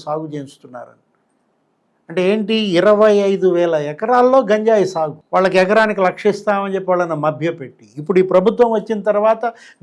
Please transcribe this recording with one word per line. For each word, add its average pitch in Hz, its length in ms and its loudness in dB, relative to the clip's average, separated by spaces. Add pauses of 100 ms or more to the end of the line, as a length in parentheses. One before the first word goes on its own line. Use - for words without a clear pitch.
సాగు 156 280 -8
చేయించుతున్నారని. 127 720 -16 (1080)
అంటే 170 220 -4
ఏంటి, 220 260 -2 (220)
ఇరవై 208 340 4 (180)
ఐదు 185 260 0
వేల 175 180 0 (180)
ఎకరాల్లో 247 460 2 (140)
గంజాయి 214 420 2
సాగు, 156 220 -4 (180)
వాళ్ళకి 185 300 2
ఎకరానికి 214 420 0
లక్ష 180 180 -4 (100)
ఇస్తామని 202 420 -4
చెప్పి 185 160 -4
వాళ్ళని 170 340 -2
మభ్యపెట్టి, 147 600 -8 (140)
ఇప్పుడు 180 220 0
ఈ - 100 4
ప్రభుత్వం 220 440 2
వచ్చిన 214 220 -4 (120)
తర్వాత 220 340 0 (380)